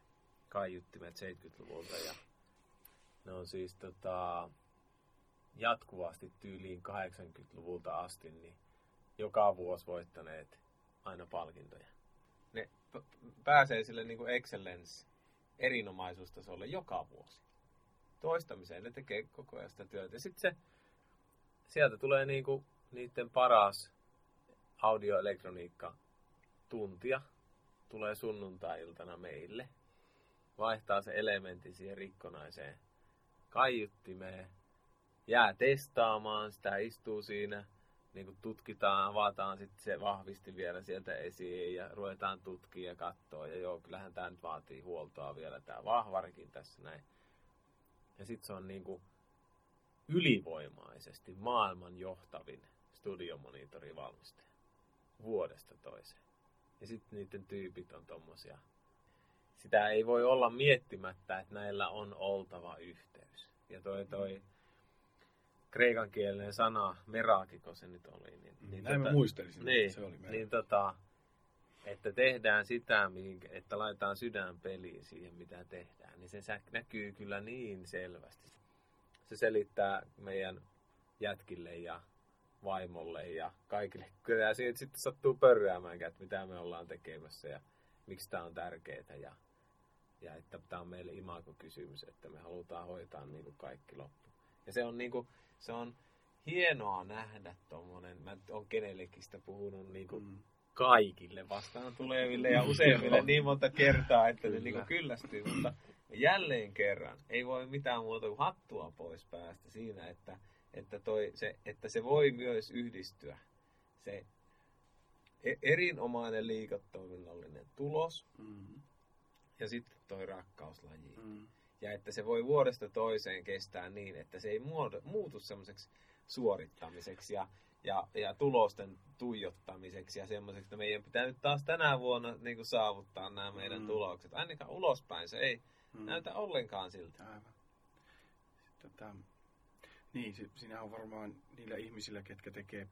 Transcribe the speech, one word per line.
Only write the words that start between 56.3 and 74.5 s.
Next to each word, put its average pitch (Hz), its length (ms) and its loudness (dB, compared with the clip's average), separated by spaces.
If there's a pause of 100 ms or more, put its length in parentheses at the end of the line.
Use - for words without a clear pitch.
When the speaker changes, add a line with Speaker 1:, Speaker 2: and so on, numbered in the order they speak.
Speaker 1:
Ja 104 60 -16
sit 110 240 -12
niitten 101 340 -10
tyypit 90 480 -10
on - 140 -20
tommosia. 80 520 -18 (1000)
Sitä 104 320 6
ei 110 180 4
voi 120 180 6
olla 127 260 8
miettimättä, 98 880 2
että 101 140 -14
näillä 101 340 -2
on 101 260 -8
oltava 92 600 -4
yhteys. - 720 -20 (200)
Ja 92 120 -16
toi, 98 260 -4
toi 98 360 -4 (1300)
kreikankielinen 104 840 2
sana, 107 440 2 (100)
merakiko 104 680 2
se 92 120 -18
nyt 90 200 -18
oli, - 240 -18
niin, - 300 -20
Speaker 2:
Mm, 101 100 -14
Speaker 1:
niin 95 140 -10
Speaker 2:
näin 143 160 2
mä 131 40 2
Speaker 1:
tota, 117 120 4
Speaker 2:
muistelisin, 98 460 4
että 123 80 2
Speaker 1:
niin, 107 220 6
Speaker 2:
se 104 80 -12
oli 92 180 -10
merak. - 120 -14
Speaker 1:
niin 110 200 -4
tota, 101 440 4 (880)
että 101 280 -6
tehdään 110 540 6
sitä, 110 420 4
mihin, 92 320 -10 (100)
että 101 280 -8
laitetaan 101 380 -2
sydän 98 440 -4